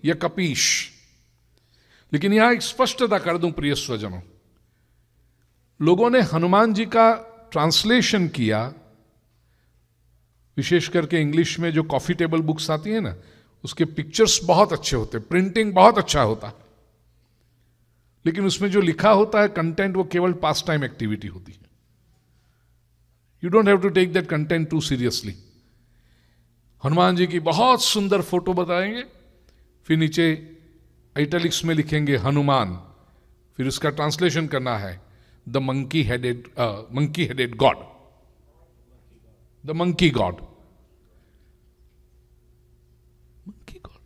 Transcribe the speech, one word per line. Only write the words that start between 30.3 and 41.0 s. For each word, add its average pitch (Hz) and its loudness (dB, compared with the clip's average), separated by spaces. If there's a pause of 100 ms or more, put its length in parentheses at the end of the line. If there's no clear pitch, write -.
इटैलिक्स 165 -2
में 165 0
लिखेंगे 151 0
हनुमान, 131 0 (640)
फिर 131 -4
उसका 147 -2
ट्रांसलेशन 156 -2
करना 127 -4
है, 95 -12 (460)
"The 135 -2
monkey 135 -2
headed, 123 -2 (220)
uh, 110 -4 (160)
monkey 151 -2
headed 123 -4
god, 113 2 (1900)
the 156 -8
monkey 175 2
god, 95 -2 (3250)